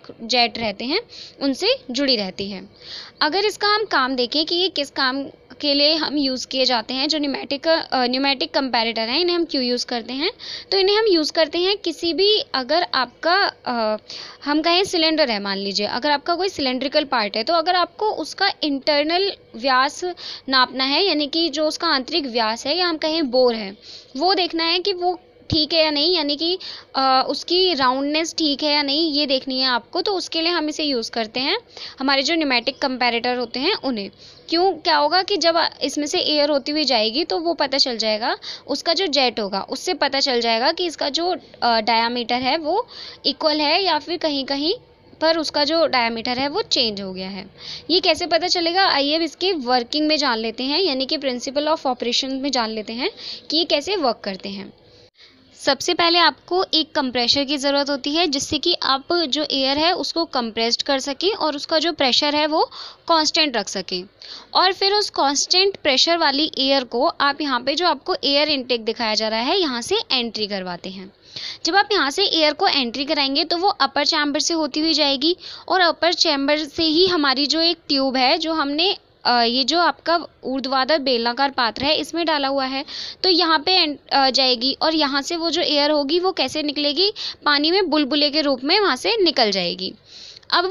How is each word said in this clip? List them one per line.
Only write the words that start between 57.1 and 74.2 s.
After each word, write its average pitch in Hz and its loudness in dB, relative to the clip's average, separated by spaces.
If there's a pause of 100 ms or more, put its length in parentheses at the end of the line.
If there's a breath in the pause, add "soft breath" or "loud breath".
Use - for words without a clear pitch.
की 285 -2
ज़रूरत 277 0
होती 285 -2
है, 349 2
जिससे 285 -2
कि 339 0
आप 269 -2
जो 302 0
एयर 269 0
है 320 2
उसको 330 -2
कंप्रेस्ड 233 -2
कर 277 0
सकें 277 -2
और 302 -2
उसका 311 -2
जो 311 0
प्रेशर 294 2
है 302 2
वो 269 0 (380 loud breath)
कांस्टेंट 311 2
रख 202 -2
सकें। 185 -6 (500 loud breath)
और 370 4
फिर 392 2
उस 415 0
कांस्टेंट 359 2
प्रेशर 320 2
वाली 294 2
एयर 269 2
को 240 0
आप 285 0
यहाँ 269 0
पे 277 -2
जो 349 0
आपको 320 -2
एयर 285 2
इनटेक 247 -2
दिखाया 220 -2
जा 220 0
रहा 220 -2
है, 302 0
यहाँ 254 0
से 370 -2 (160)
एंट्री 226 -2
करवाते 185 -6
हैं। 190 -14 (520 loud breath)
जब 339 0
आप 415 4
यहाँ 294 2
से 381 0
एयर 302 4
को 381 2
एंट्री 262 0
कराएंगे 285 0
तो 339 -2
वो 359 0
अपर 277 0
चैम्बर 294 0